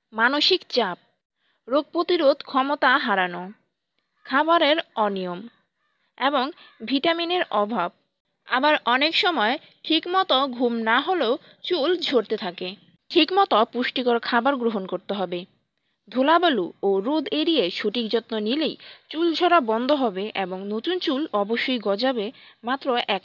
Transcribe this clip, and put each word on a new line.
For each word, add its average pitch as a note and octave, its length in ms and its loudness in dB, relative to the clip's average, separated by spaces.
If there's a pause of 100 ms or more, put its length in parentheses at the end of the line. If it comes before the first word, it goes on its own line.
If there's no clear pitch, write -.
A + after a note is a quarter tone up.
(140)
মানসিক C#4 560 2
চাপ, G3 280 -2 (720)
রোগ C#4 240 0
প্রতিরোধ E4 520 2
ক্ষমতা C#4 540 2
হারানো, F#3 540 -2 (720)
খাবারের D4+ 540 2 (180)
অনিয়ম G3 520 -4 (680)
এবং C#4 340 0 (340)
ভিটামিনের E4 680 0
অভাব। G#3 400 -2 (540)
আবার C#4 300 2 (100)
অনেক C4+ 300 2
সময় C4+ 420 0 (260)
ঠিকমতো D#4+ 640 0
ঘুম A#3+ 260 0
না A3+ 260 2
হলেও D4 380 0 (260)
চুল F4 360 0
ঝরতে A3+ 380 -2
থাকে। F#3 380 -8 (340)
ঠিকমতো F4 560 4
পুষ্টিকর A#3+ 540 -2
খাবার B3 360 0
গ্রহণ A3 300 -2
করতে F3+ 280 -6
হবে। F3+ 320 -6 (640)
ধুলাবালু C4+ 640 2 (100)
ও G3 160 2
রোদ C4+ 320 -2
এড়িয়ে D4 380 0
সঠিক A3 400 -4
যত্ন A3+ 300 -2
নিলেই A#3+ 380 -2 (320)
চুল E4 260 0
ঝরা F4 240 4
বন্ধ A#3+ 320 0
হবে A3 440 -2
এবং F#3+ 320 -6
নতুন A3+ 320 -4
চুল D4+ 340 -2
অবশ্যই A3+ 460 -2
গজাবে G#3+ 520 -2 (320)
মাত্র B3+ 340 -2 (100)
এক G3 180 -2